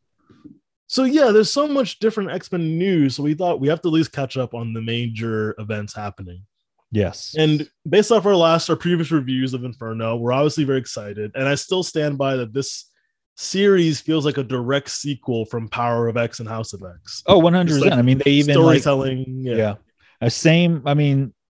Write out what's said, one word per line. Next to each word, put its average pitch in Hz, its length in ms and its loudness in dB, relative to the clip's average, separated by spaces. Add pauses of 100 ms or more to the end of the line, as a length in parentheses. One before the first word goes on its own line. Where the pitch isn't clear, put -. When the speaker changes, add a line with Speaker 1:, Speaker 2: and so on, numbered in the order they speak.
(880)
Speaker 1:
So, - 160 -2
yeah, 262 300 4
there's 214 180 4
so 285 160 0
much 277 320 -2
different 208 320 -2
X-Men 165 480 -4
news, 170 380 2
so 143 80 -6
we 151 100 0
thought 175 240 -2
we 135 80 -2
have 165 160 0
to 180 60 0
at 160 40 0
least 160 200 0
catch 135 240 -6
up 123 180 -6
on 113 200 -8
the 113 60 -6
major 113 800 -4
events 104 360 -8
happening. 98 480 -14 (500)
Speaker 2:
Yes. 98 440 -2
Speaker 1:
And 151 320 0 (200)
based 208 240 4
off 202 120 2
our 202 120 4
last, 165 340 2
our 160 60 0
previous 170 340 -2
reviews 131 420 -2
of 123 120 -6
Inferno, 113 500 -6
we're 120 180 -2
obviously 147 300 0
very 135 160 0
excited, 104 560 -10
and 135 140 -2
I 139 80 2
still 185 260 -4
stand 147 360 -4
by 135 180 -2
that 117 160 -6
this - 360 -8 (480)
series 185 640 2
feels 156 240 0
like 143 140 -2
a 135 60 -2
direct 127 440 -2
sequel 123 580 -4
from 113 220 -8
Power 117 380 -2
of 113 100 -2
X 117 220 -4
and 113 100 -10
House 113 240 -8
of 95 120 -16
X. - 420 -18
Speaker 2:
Oh, 190 140 8
one 269 120 6
hundred 180 200 4
percent. 139 100 2
Speaker 1:
Just, 139 80 4
like, 127 80 2
Speaker 2:
I 120 40 4
mean, 131 220 4
they 143 60 4
even, 143 320 4
like, 156 200 6
Speaker 1:
storytelling, 131 580 -2
yeah. 123 160 -4
Speaker 2:
yeah. 107 180 0 (460)
A 117 100 2
same, 165 560 2
I 143 80 2
mean, 139 400 2 (160)